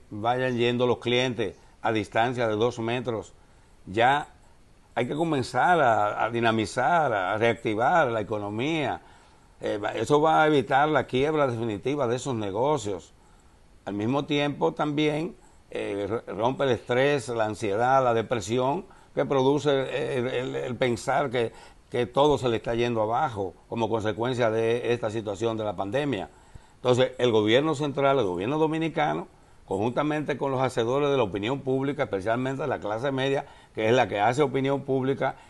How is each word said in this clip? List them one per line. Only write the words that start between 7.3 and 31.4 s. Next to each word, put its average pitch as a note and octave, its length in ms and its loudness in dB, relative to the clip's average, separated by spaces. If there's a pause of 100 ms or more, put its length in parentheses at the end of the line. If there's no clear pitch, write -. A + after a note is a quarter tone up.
reactivar A#2 720 2
la A2+ 100 -2
economía. G#2+ 800 -4 (600)
Eh, G#2+ 160 -4
va, G#2+ 140 -4
eso A#2+ 300 2
va D#3 220 4
a D#3 40 6
evitar C#3+ 400 4
la D#3 180 2
quiebra D3 400 0
definitiva A#2+ 640 -2
de A#2 80 0
esos B2+ 180 -4
negocios. G#2 800 -2 (720)
Al G2+ 100 -8
mismo A#2+ 300 0
tiempo C#3+ 500 0
también, D3+ 640 -2 (340)
eh, G#2 380 -4
r-, G#2+ 260 -6
rompe A#2+ 300 0
el C3+ 60 2
estrés, B2+ 580 0
la A#2 160 0
ansiedad, A2 580 0
la B2 120 2
depresión A#2+ 720 -2 (280)
que C#3+ 120 -2
produce C3+ 920 0
el, A#2+ 100 -2
el, C3 280 -4
el C3+ 220 -6
pensar C3 520 0
que, A#2 220 0 (380)
que B2 160 0
todo C#3+ 320 4
se B2 100 0
le A#2 80 2
está A2+ 180 -4
yendo A#2 280 0
abajo G#2+ 520 -2 (140)
como A2+ 220 -2
consecuencia A2+ 600 0
de A2+ 440 0
esta A#2 160 -2
situación G#2+ 480 -4
de G#2+ 80 -4
la G#2 100 -4
pandemia. G2+ 540 -2 (460)
Entonces, B2+ 420 2
el A#2+ 160 2
gobierno A#2 420 4
central, C#3 420 2
el A#2+ 100 2
gobierno F#2+ 320 -2
dominicano, D#3+ 680 -2 (380)
conjuntamente C#3+ 720 -2
con C#3 140 -4
los C3 100 0
hacedores C3 480 0
de C#3 80 2
la B2 60 4
opinión G#2 360 -2